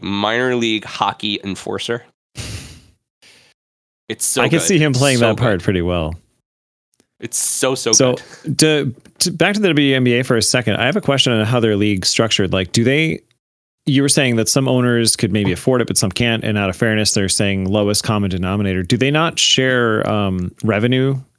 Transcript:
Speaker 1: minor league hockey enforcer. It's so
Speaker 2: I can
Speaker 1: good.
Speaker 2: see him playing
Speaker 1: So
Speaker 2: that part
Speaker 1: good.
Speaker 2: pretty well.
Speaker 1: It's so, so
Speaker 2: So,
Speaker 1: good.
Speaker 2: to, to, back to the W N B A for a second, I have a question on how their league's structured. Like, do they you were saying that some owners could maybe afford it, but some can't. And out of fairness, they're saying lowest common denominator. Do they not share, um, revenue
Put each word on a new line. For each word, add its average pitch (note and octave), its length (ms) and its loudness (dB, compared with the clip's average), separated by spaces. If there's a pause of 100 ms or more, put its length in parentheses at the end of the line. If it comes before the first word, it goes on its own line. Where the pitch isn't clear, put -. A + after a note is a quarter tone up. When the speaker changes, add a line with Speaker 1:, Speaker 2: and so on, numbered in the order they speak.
Speaker 1:
minor G#2+ 520 -2
league A2 300 -2
hockey G2+ 580 -4
enforcer. G2+ 640 -6 (2000)
It's - 160 -8
so - 180 0
Speaker 2:
I B2+ 60 2
can D#3+ 120 2
Speaker 1:
good. - 60 0
Speaker 2:
see F3 120 4
him D3+ 140 4
playing C3 260 2
Speaker 1:
So A#2 80 4
Speaker 2:
that A2 100 0
part A2 220 0
Speaker 1:
good. E2+ 60 -8
Speaker 2:
pretty F#2 180 0
well. E2+ 320 -2 (1040)
Speaker 1:
It's - 200 -8
so, - 360 -2
so A#2 180 -2
Speaker 2:
So, B2+ 220 4 (300)
Speaker 1:
good. D3+ 140 -4
Speaker 2:
to, D3 360 2 (240)
to, F3 140 2
back E3+ 220 2
to G#3 60 -2
the G3 80 2
W C#3+ 280 2
N B2+ 80 2
B B2 100 4
A B2 80 2
for B2+ 140 0
a A2 60 2
second, A2+ 340 0
I A#2 100 0
have D3 100 0
a G#3+ 40 0
question C#3 320 0
on A2 120 2
how B2 140 0
their A2 180 2
league's G2+ 320 0
structured. G#2+ 440 0
Like, F#2+ 200 -2
do A#2 120 0
they D3+ 360 0 (640)
you C#3 160 2
were C#3 60 2
saying C3 280 2
that A2 120 2
some C3+ 200 2
owners B2 480 2
could G2 160 -2
maybe G2+ 200 0
afford B2 280 0
it, - 60 -2
but F#2 100 -6
some G#2 140 0
can't. A#2 340 0
And G#2+ 140 -2
out G2+ 100 0
of F#2 80 -4
fairness, G#2+ 380 0
they're G2 140 0
saying G2 420 -2
lowest G#2 320 0
common G2+ 280 -2
denominator. F#2 520 -2
Do F2+ 140 0
they C3 160 0
not D#3 260 -2
share, B2 720 0
um, F#2+ 420 -2 (120)
revenue B2 520 0 (220)